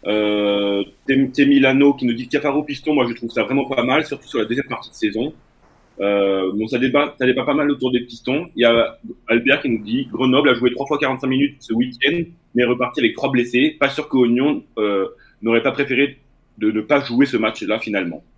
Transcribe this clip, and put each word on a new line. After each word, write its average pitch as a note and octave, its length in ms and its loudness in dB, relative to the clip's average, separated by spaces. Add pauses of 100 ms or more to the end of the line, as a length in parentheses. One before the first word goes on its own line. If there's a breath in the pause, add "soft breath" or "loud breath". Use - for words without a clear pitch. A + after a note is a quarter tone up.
Euh, G2+ 760 0 (220)
Tem-, C3+ 260 2
Temilano C#3 600 6
qui C3+ 100 -6
nous A#2+ 80 2
dit : « A#2+ 160 -6
Cafaro D3 360 0
piston, D3 280 -4
moi C3 160 4
je A#2 60 -4
trouve A#2 160 -8
ça A2+ 140 -2
vraiment C3 200 0
pas B2+ 180 -2
mal, C3+ 220 0
surtout - 240 -10
sur B2 120 -2
la G#2+ 40 0
deuxième B2 240 -4
partie - 220 -10
de - 40 -20
saison. » A2 380 -2 (680)
Euh, G2 540 2
bon, G#2+ 120 -2
ça A#2+ 120 -2
débat, C#3 400 0
ça B2+ 80 0
débat B2+ 180 2
pas C#3+ 80 0
mal D3 180 0
autour B2+ 220 -2
des B2 80 0
pistons. C3 460 -6 (100)
Il A#2+ 60 -2
y - 20 0
a A#2 340 0 (300)
Albert A#2+ 320 0
qui C#3 80 -6
nous A2 160 -4
dit : « A#2+ 280 -4
Grenoble C3 360 2
a B2+ 60 4
joué A#2+ 180 0
trois C#3+ 140 -6
fois D3 120 -2
quarante-cinq C3+ 300 -2
minutes C#3 320 -2
ce - 140 -6
week-end, C3 480 -2 (320)
mais B2 80 2
est B2 40 4
reparti B2 340 -2
avec A2+ 140 2
trois C#3 160 -2
blessés. B2+ 480 0
Pas C#3 120 0
sûr D3+ 180 -6
que - 80 -2
Oignon, B2+ 460 2 (160)
euh, G2+ 300 0 (340 soft breath)
n'aurait A#2 200 4
pas C3 100 0
préféré C3+ 460 0 (380)
de G#2+ 140 0
ne G#2+ 100 -2
pas C#3 200 2
jouer C3 260 2
ce C3 100 -4
match-là G#2+ 420 -2
finalement. » F#2 460 -6 (140)